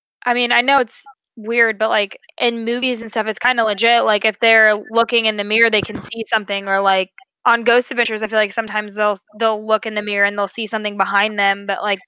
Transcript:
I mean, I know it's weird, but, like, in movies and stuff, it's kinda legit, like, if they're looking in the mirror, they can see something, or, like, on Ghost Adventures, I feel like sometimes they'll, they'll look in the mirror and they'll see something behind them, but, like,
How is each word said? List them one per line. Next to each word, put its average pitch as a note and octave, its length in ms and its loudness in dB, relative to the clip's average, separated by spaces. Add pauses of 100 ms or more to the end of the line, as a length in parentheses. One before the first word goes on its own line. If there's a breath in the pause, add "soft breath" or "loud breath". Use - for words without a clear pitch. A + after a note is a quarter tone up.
(260)
I B3 80 2
mean, A#3+ 180 0
I A#3+ 100 4
know C#4 160 4
it's - 260 -4 (320)
weird, A3+ 420 0
but, A3 120 0
like, G#3 280 -2 (200)
in A#3 260 -2
movies A#3+ 380 -2
and A3+ 80 -10
stuff, G#3+ 160 -2
it's G#3+ 120 -4
kinda A#3+ 260 0
legit, A3+ 400 2
like, G#3 200 2
if G#3+ 160 -2
they're A3 340 6 (160)
looking A3+ 360 2
in G#3+ 100 -2
the G#3 80 -4
mirror, A3 260 2
they G#3+ 120 2
can G#3 180 -10
see A3+ 280 -8
something, G3 400 -4
or, G3 120 2
like, F#3+ 300 2 (360)
on A#3 180 4
Ghost A#3+ 260 2
Adventures, A3+ 320 -4
I G#3+ 60 -4
feel A3 100 -2
like G3+ 140 0
sometimes G#3 420 -8
they'll, G#3 240 0 (200)
they'll A3 280 -2
look G#3+ 200 0
in G#3+ 80 -8
the G#3 80 -4
mirror G3+ 240 0
and G3+ 120 -2
they'll G3+ 100 0
see A3 180 -8
something G#3 300 -6
behind G3+ 420 0
them, G3+ 280 0
but, G3 160 -4
like, G3 260 -2